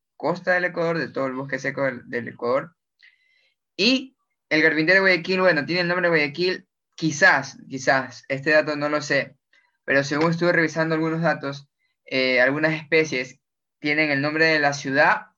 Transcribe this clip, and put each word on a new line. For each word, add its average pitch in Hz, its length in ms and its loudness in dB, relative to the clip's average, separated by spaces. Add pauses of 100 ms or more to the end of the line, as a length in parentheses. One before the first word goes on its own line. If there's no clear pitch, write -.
(160)
costa 175 380 -4
del 180 120 0
Ecuador, 170 320 -4
de 127 100 -6
todo 131 180 -6
el 131 80 -6
bosque 135 240 -8
seco 135 260 -6
del, 123 240 -6
del 120 200 -8
Ecuador. 135 480 -4 (1000)
Y 254 400 0 (320)
el 151 140 2
carpintero 160 340 4
de 190 40 4
Guayaquil, 185 400 2
bueno, 165 260 2
tiene 175 160 -2
el 170 60 -2
nombre 175 200 0
de 165 80 2
Guayaquil, 156 520 -2 (260)
quizás, 156 640 2 (100)
quizás, 131 600 -2
este 139 220 -4
dato 151 260 2
no 147 120 -4
lo 147 140 -2
sé, 139 340 -4 (480)
pero 139 200 2
según 151 260 0
estuve 170 220 0
revisando 160 420 0
algunos 160 260 -2
datos, 143 480 -4 (380)
eh, 131 340 0
algunas 151 320 2
especies 156 680 -2 (380)
tienen 151 320 0
el 139 120 0
nombre 156 240 2
de 156 120 4
la 143 140 2
ciudad 143 540 0 (120)